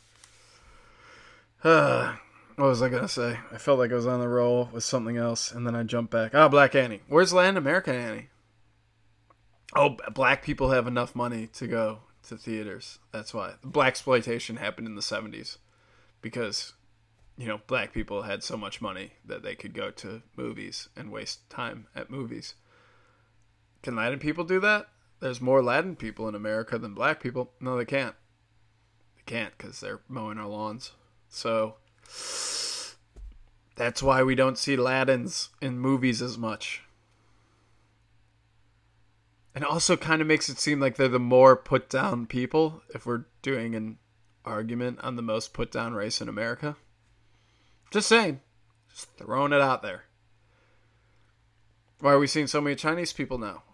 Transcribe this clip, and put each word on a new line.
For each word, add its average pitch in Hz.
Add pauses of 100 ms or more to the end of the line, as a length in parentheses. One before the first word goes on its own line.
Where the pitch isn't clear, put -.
(1600)
<sighs> 131 (360)
What 139
was 123
I 131
gonna 120
say? 117 (120)
I 113
felt 139
like 120
I 123
was 120
on 123
the 123
roll 120
with 117
something 120
else, 117
and 120
then 117
I 117
jumped 117
back. 110
Ah, 151
Black 139
Annie. 120
Where's 170
Latin 185
American 151
Annie? 117 (1500)
Oh, 143
b-, 113 (100)
black 131
people 139
have 127
enough 120
money 120
to -
go 110 (260)
to 113
theaters. 107 (120)
That's 107
why. 98 (100)
Blaxploitation 127
happened 110
in 110
the 101
seventies 110 (640)
because, 113 (640)
you 120
know, 107
black 120
people 101
had 101
so -
much 101
money 95 (120)
that 107
they 101
could -
go 104
to - (160)
movies 110
and 104
waste -
time 113
at -
movies. 120 (1300)
Can 123
Latin 120
people 151
do 185
that? 208 (320)
There's 127
more 131
Latin 151
people 113
in 104
America 107
than 110
black 131
people. 123
No, 127
they 120
can't. 131 (1000)
They -
can't 117
'cause -
they're 104
mowing 110
our 104
lawns. 107 (380)
So, 110 (2000)
that's 120
why 131
we 131
don't 131
see 139
Latins 131 (120)
in 123
movies 127
as 123
much. 110 (2750)
And 143
also 165
kinda 156
makes 156
it 135
seem 147
like 135
they're 135
the 123
more 127
put -
down 131
people 156 (100)
if -
we're 117 (160)
doing 117
an 110 (480)
argument 117
on 123
the 120
most 113
put 120
down 117
race 107
in 113
America. 117 (1120)
Just 208
saying. 208 (480)
Just -
throwing 139
it 139
out 131
there. 95 (2000)
Why 143
are 139
we 143
seeing 147
so 147
many 143
Chinese 165
people 131
now? 101 (100)